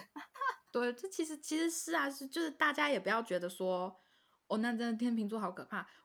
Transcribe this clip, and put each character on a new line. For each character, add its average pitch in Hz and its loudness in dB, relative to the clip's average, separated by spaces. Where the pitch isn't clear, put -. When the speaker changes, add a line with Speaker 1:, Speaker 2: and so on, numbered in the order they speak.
Speaker 1:
<laughs> - -4
Speaker 2:
对， 240 0
这 240 -8
其 339 -2
实， 311 -6
其 - -4
实 330 2
是 330 -2
啊， 285 2
是， 277 -8
就 330 -2
是 311 0
大 302 4
家 294 4
也 262 4
不 185 0
要 226 4
觉 180 0
得 175 -2
说 185 -2
，“哦， 214 2
那 233 2
真 233 0
的 226 0
天 233 4
秤 214 2
座 214 -2
好 190 0
可 185 -10
怕。” 185 -6